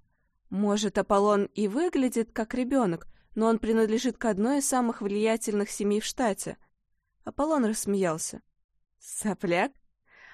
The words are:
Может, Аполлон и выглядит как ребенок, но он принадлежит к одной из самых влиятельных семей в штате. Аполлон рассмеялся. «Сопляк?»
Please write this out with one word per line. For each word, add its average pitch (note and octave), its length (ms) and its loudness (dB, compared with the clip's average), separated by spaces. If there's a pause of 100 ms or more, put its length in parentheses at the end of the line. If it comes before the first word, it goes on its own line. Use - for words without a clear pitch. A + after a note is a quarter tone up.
(520)
Может, G3+ 480 0
Аполлон G3+ 460 4 (100)
и G#3 120 0
выглядит B3 640 0
как A3 200 -4
ребенок, B3+ 540 0 (260)
но A3 140 2
он A3+ 100 4
принадлежит A3 640 0
к - 60 -4
одной A3+ 340 0
из C4+ 80 -2
самых B3 340 0
влиятельных G#3 720 -2
семей G#3 300 0
в - 40 -6
штате. - 520 -4 (680)
Аполлон C#4+ 420 0
рассмеялся. G3 800 -2 (640)
«Сопляк?» F#3 680 -2 (600)